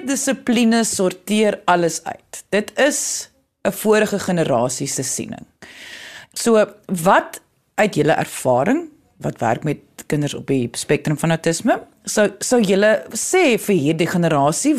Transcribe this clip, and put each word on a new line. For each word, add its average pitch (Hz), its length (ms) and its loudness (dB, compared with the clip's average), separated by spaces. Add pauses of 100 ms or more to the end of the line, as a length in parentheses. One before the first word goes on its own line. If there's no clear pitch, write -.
dissipline 240 800 2
sorteer 202 800 0
alles 175 380 2
uit. - 460 -14
Dit 214 300 -2
is - 500 -2 (360)
'n 196 60 -2
vorige 214 480 0
generasie 143 680 0
se 139 160 -6
siening. - 420 -8 (880)
So, 214 320 4 (200)
wat 196 560 0 (340)
uit 196 200 0
julle 147 180 2
ervaring, 151 760 0 (280)
wat - 220 -8
werk 117 240 -2
met 143 140 -4 (300)
kinders 147 260 -2
op - 140 -12
die 127 240 0
spektrum 147 460 -2
van 160 120 0
autisme, 165 520 0 (220)
sou, 208 260 2 (100)
sou 247 220 2
julle 202 420 2 (100)
sê 285 460 2
vir 208 160 0
hierdie 160 320 0
generasie 165 720 2